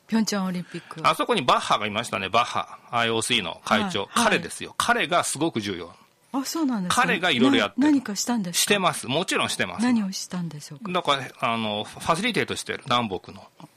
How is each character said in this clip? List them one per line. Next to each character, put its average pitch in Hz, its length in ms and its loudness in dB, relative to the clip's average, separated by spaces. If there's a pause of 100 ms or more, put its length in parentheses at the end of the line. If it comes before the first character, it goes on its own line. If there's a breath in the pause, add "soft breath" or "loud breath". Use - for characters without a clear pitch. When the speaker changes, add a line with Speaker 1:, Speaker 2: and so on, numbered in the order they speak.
Speaker 1:
ピ - 80 0
ョ 226 60 4
ン 214 40 2
チ 208 120 -2
ャ 196 40 -2
ン 190 40 -2
オ 185 60 -2
リ 180 80 -4
ン 170 40 -6
ピ - 140 -12
ッ 170 100 -12
ク。 - 160 -14
Speaker 2:
あ 151 120 4
そ 294 100 0
こ - 100 2
に 175 60 0
バ 156 140 4
ッ 233 40 2
ハ 135 200 0
が 104 80 -2
い - 20 -2
ま 107 160 -2
し - 40 -10
た 107 80 -4
ね、 95 120 -4
バ 117 160 4
ッ - 0 -
ハ。 - 320 -6 (140)
ア 117 140 2
イ 113 40 2
オ 113 120 0
ー - 40 -2
シ 123 140 2
ー - 20 -2
の 85 240 -6
会 104 240 2
長。 98 140 -2
Speaker 1:
は - 20 -8
い、 - 140 -2
は - 20 4
い。 - 40 4
Speaker 2:
彼 202 140 4
で - 120 -10
す - 120 -12
よ。 82 140 -12
彼 233 300 2
が 170 180 2
す - 120 -4
ご 156 140 0
く 120 80 -2
重 98 180 -4
要。 85 160 -12 (380)
Speaker 1:
あ、 262 140 -4
そ 330 160 -4
う 311 40 2
な 247 140 0
ん 185 40 -2
で 180 60 -2
す - 60 0
か。 240 60 4
Speaker 2:
彼 220 180 2
が 175 120 2
い 123 80 2
ろ 269 100 8
い - 20 4
ろ 277 60 4
や 104 100 4
っ - 60 -2
て - 80 0
る。 285 60 6
Speaker 1:
な-、 - 40 -
何 277 120 4
か 202 120 -6
し - 80 -4
た 240 140 -2
ん 208 60 0
で 175 100 -6
す - 40 0
か。 - 40 4
Speaker 2:
し - 60 4
て 208 120 4
ま 170 140 2
す。 - 140 -8
も 151 180 0
ち 302 100 -2
ろ 180 80 2
ん 110 60 0
し - 80 -4
て 117 80 0
ま 90 160 -6
す。 - 20 0
Speaker 1:
何 240 180 4
を 196 120 -4
し - 140 -8
た 180 120 -6
ん 175 80 -4
で 151 140 -12
し - 100 -16
ょ 143 60 -16
う - 20 -18
か。 202 140 -8
Speaker 2:
だ 180 80 2
か 143 160 2
ら、 127 340 -4
あ 117 60 0
の、 107 260 -2
フ - 140 -14
ァ - 180 2
シ 165 60 -4
リ 240 100 0
テ 160 120 2
ー - 20 -2
ト 95 100 -4
し - 80 -8
て - 80 -6
る、 95 140 -6
南 117 340 0
北 - 140 -18
の。 - 120 -18 (300)